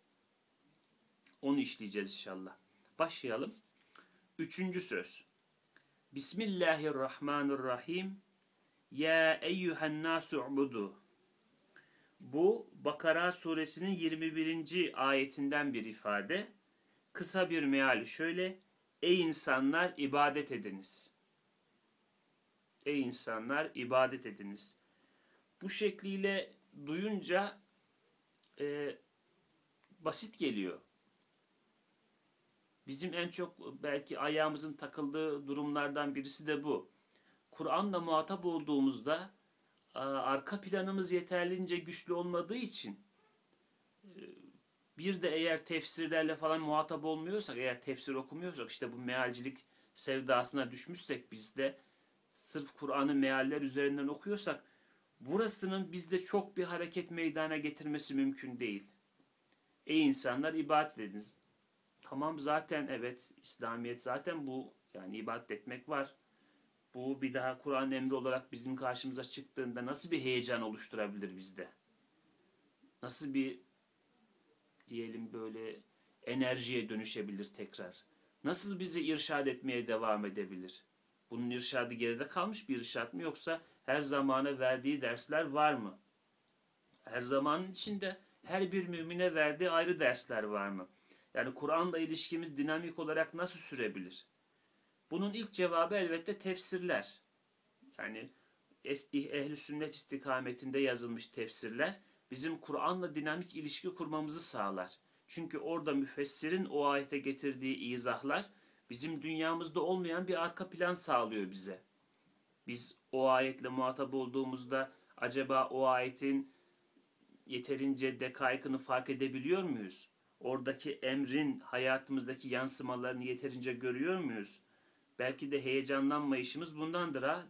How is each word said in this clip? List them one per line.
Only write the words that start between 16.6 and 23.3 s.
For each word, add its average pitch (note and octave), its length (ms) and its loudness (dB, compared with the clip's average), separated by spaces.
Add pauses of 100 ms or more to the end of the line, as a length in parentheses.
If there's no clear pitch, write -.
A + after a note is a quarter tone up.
Kısa F3+ 380 4
bir D#3+ 120 2
meali C3 440 6
şöyle. F3+ 520 -2 (440)
Ey F3+ 180 8
insanlar D#3 760 4
ibadet C#3+ 560 4
ediniz. G2 580 -8 (1800)
Ey C#3+ 160 2
insanlar A#2+ 720 -2